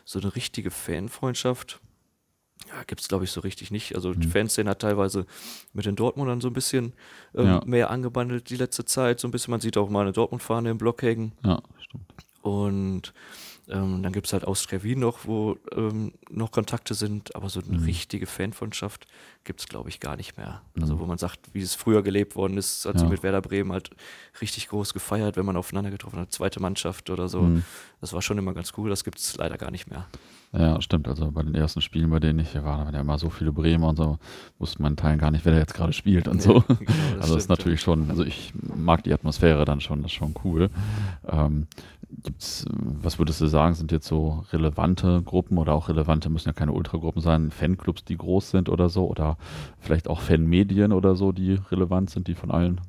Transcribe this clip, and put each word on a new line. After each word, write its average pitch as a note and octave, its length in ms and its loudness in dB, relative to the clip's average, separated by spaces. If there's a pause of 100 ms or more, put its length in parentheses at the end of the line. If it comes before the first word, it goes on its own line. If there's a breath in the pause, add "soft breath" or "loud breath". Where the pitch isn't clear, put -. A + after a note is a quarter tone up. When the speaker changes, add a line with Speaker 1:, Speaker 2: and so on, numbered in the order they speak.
Speaker 1:
so - 140 -8
eine F#2+ 160 -4
richtige G2+ 360 -6
Fanfreundschaft, - 1080 -6 (880)
ja, - 180 -14
gibt's, - 220 -10
glaub F#2+ 140 0
ich, F2+ 80 -4
so F2 100 -8
richtig - 300 -8
nicht. - 240 -6
Also F2+ 180 -2
die E2+ 140 0
Speaker 2:
Mhm. E2 40 0
Speaker 1:
Fanszene G#2 380 0
hat G2 100 -2
teilweise G2+ 460 0 (480 loud breath)
mit G2+ 120 -6
den G2+ 120 -2
Dortmundern B2 420 -2
so B2 80 -4
ein A#2+ 60 -4
bisschen, B2 400 -2 (420 loud breath)
ähm, A2 100 4
Speaker 2:
Ja. F#2 200 6
Speaker 1:
mehr A#2+ 240 4
angebandelt B2 600 -4
die B2+ 80 -6
letzte B2 280 -4
Zeit. B2 340 2
So A#2+ 80 -4
ein A#2+ 40 -4
bisschen, A#2+ 200 -4
man A2+ 80 0
sieht A2+ 180 -2
auch G2+ 120 2
mal G2+ 140 2
eine G2 100 0
Dortmund-Fahne A#2 560 0
im A2+ 80 -2
Block A#2 240 0
hängen. A2+ 320 0 (100)
Speaker 2:
Ja, F#2 180 2 (200)
stimmt. - 240 -18 (360)
Speaker 1:
Und, G2 720 -2 (560 loud breath)
ähm, F#2+ 340 -2
dann F#2 100 -2
gibt's G2+ 200 -4
halt F#2+ 120 0
Austria F#2+ 380 -4
Wien B2+ 160 -2
noch, A#2+ 260 0
wo, G#2+ 320 0 (180)
ähm, A2 380 -2 (160)
noch A2+ 220 -4
Kontakte - 420 -2
sind, G#2 420 -6
aber G2 140 -8
so F#2+ 120 -6
eine F#2+ 160 -2
Speaker 2:
Mhm. E2 80 2
Speaker 1:
richtige E2 420 -4
Fanfreundschaft - 800 -8 (380 loud breath)
gibt's, - 220 -12
glaub - 200 -10
ich, - 120 -12
gar D2 160 -8
nicht - 220 -12
mehr. G1+ 240 -12 (180)
Also D#2 160 0
Speaker 2:
Mhm. E2 40 -2
Speaker 1:
wo E2 60 -6
man F2 120 -4
sagt, - 220 -6 (140)
wie G2 80 -6
es F#2 140 -6
früher G#2+ 280 4
gelebt G2+ 320 0
worden F#2+ 220 -2
ist, - 280 -4
hat F#2+ 140 0
sie E2+ 60 6
Speaker 2:
Ja. E2 60 4
Speaker 1:
mit F#2+ 120 -2
Werder F#2+ 180 0
Bremen G2 300 -4
halt F#2 200 -8 (500 loud breath)
richtig - 280 -8
groß G#2 240 -4
gefeiert, G#2 440 -2
wenn F#2+ 80 0
man F#2+ 120 0
aufeinander G2 340 -4
getroffen - 280 -10
hat, F2+ 120 -8
zweite - 300 -4
Mannschaft F#2 480 -4
oder F2+ 200 -2
so. F2+ 140 0
Speaker 2:
Mhm. E2+ 200 4 (380 loud breath)
Speaker 1:
Das E2+ 120 -10
war F2+ 80 -4
schon G#2 160 -2
immer F#2+ 160 -4
ganz E2+ 240 -10
cool, G#2 120 -4
das G2 140 -4
gibt's - 340 -8
leider D#2+ 200 -4
gar - 140 -8
nicht - 180 -12
mehr. D#2+ 180 -10 (440 loud breath)
Speaker 2:
Ja, D#2+ 300 4
stimmt. - 260 0
Also D2+ 220 -2
bei D#2+ 140 -2
den D2+ 100 -2
ersten D#2 260 0
Spielen, E2 300 0
bei D#2+ 100 4
denen D#2 200 4
ich D#2 140 0
hier D2 100 -4
war, D2 160 -2
da D2 60 -2
waren D2 100 -6
ja C#2+ 60 -2
immer D2 180 0
so E2 100 -2
viele D#2+ 220 -2
Bremer E2 380 4
und D#2 80 2
so, D2+ 200 2 (400 loud breath)
wusste - 240 -6
man D2 120 2
in C#2+ 40 -4
Teilen D2+ 220 2
gar D2+ 100 4
nicht, D#2 160 2
wer D#2+ 80 6
da D#2+ 60 8
jetzt - 160 0
gerade E2 180 0
spielt F2+ 340 4
und F2+ 140 2
so. G#2+ 140 10
Speaker 1:
Ja, A#2+ 80 10
<laughs> A#2+ 160 4
genau, G#2 80 -10
das - 20 -6
Speaker 2:
Also D3+ 300 2
das - 20 -4
ist D#2+ 80 2 (140)
Speaker 1:
stimmt, F#2 60 -6
Speaker 2:
natürlich E2+ 320 2
Speaker 1:
ja. - 40 -6
Speaker 2:
schon, D#2+ 240 4
also D#2+ 140 0
ich - 280 -6 (240)
mag E2 280 4
die E2 100 2
Atmosphäre D#2 520 4
dann D2 140 2
schon, D2 220 -4
das E2 100 -4
ist - 60 -10
schon D2+ 160 -4 (100)
cool. F2+ 280 2 (560 loud breath)
Ähm, D2+ 400 2 (560 loud breath)
gibt's, - 480 -8
was D#2+ 480 -4
würdest D#2 220 0
du D#2+ 40 2
sagen, D#2+ 300 6
sind D#2+ 160 -4
jetzt D#2+ 160 0
so D#2 440 0
relevante E2+ 720 2
Gruppen F2+ 380 0
oder D#2 140 4
auch D#2 140 0
relevante, D#2+ 440 2
müssen E2 180 -2
ja D#2+ 40 0
keine D#2 180 0
Ultragruppen E2 500 -2
sein, D#2+ 300 4
Fanclubs, - 520 -2
die E2+ 140 -6
groß F2+ 320 0
sind F2+ 200 2
oder F2+ 200 4
so, F#2 180 0
oder D#2 300 0 (420 loud breath)
vielleicht - 280 0
auch D#2+ 120 -2
Fanmedien F#2+ 720 6
oder F#2 220 6
so, G2 160 2
die F#2+ 280 2 (100)
relevant F#2 400 2
sind, F#2 180 -4
die F2 60 -2
von - 160 -8
allen F2 400 2